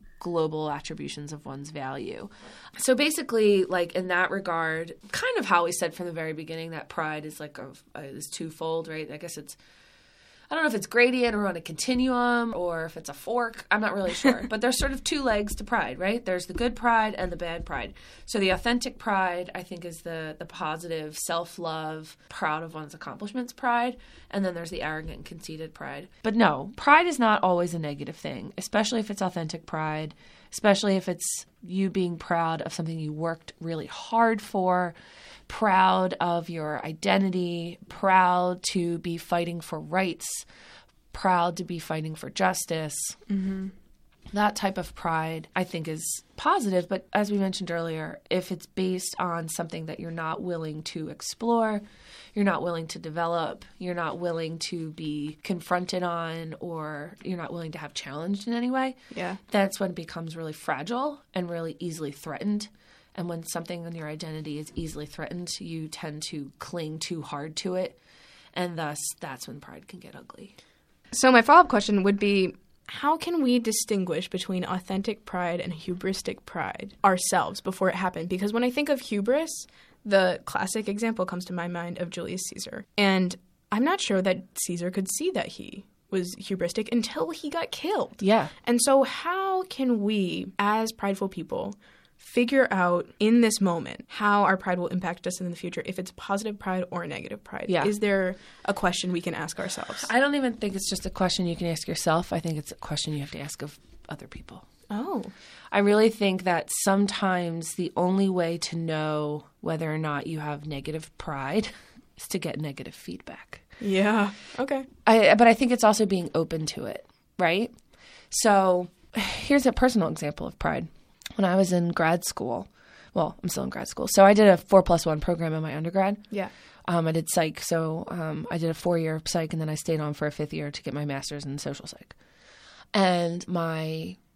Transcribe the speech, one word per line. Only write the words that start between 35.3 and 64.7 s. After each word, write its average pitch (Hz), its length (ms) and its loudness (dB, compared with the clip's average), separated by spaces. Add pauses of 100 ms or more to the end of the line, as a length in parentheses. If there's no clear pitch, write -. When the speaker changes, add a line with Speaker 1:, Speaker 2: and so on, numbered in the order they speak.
Speaker 1:
proud 185 720 4
of 170 300 0
your 151 360 -4
identity, 175 920 0 (120)
proud 180 720 4
to 170 360 0
be 165 200 -6
fighting 170 420 -2
for 160 180 -8
rights, 165 680 -4 (640)
proud 175 460 2
to 180 60 -6
be 170 140 -8
fighting 160 360 -6
for - 160 -12
justice. 165 680 -2 (320)
Speaker 2:
Mm-hmm. 190 400 -2 (640)
Speaker 1:
That 208 240 2
type 190 220 -2
of 175 160 -6
pride, 160 600 -2
I 185 100 0
think, 165 240 -6
is 160 340 -6 (140)
positive. 202 520 2
But 190 240 -4
as 208 180 2
we 208 60 0
mentioned 190 340 -2
earlier, 165 480 -4 (120)
if 185 200 0
it's 170 140 -8
based 185 540 -4
on 170 300 -2
something 165 380 -6
that 156 140 -8
you're 165 100 -8
not 165 300 -4
willing 160 440 -6
to 160 260 -8
explore, 226 720 0 (500)
you're 208 140 2
not 175 160 2
willing 165 240 -2
to 160 120 -10
develop, 165 680 -2 (120)
you're 180 160 -4
not 170 240 -4
willing 165 400 -2 (120)
to 165 220 -6
be 151 500 -6
confronted 180 600 -2
on, 165 580 -4
or 156 540 -8 (100)
you're 185 120 -4
not 165 160 -8
willing 165 200 -8
to 160 60 -10
have 151 140 -12
challenged 170 560 -6
in 233 60 0
any 240 160 -2
way, 262 260 -2 (180)
Speaker 2:
Yeah. 185 220 -6 (140)
Speaker 1:
that's 196 280 2
when 190 120 -2
it 165 60 -8
becomes 165 380 -10
really 160 200 -8
fragile 233 640 -4 (140)
and 175 160 -6
really 165 280 -6
easily 160 340 -8
threatened. 208 560 -4 (460)
And 175 140 -6
when 165 160 -6
something 170 400 -8
in 170 100 -10
your 156 140 -8
identity 156 500 -8
is 151 160 -12